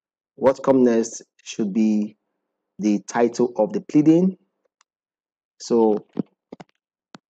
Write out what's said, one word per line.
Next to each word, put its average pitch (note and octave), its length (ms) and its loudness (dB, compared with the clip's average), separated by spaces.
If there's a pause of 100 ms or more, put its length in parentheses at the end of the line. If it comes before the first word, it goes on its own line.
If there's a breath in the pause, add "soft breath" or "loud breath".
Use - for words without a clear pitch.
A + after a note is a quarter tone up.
(340)
What C3 300 0
come C3 180 4
next A2+ 400 0 (220)
should G#2 280 -6
be G#2+ 440 0 (640)
the G#2 260 0
title A#2+ 500 -2
of G#2+ 160 -2
the G#2 80 -6
pleading. D#3+ 580 2 (1200)
So A2 440 0 (1300)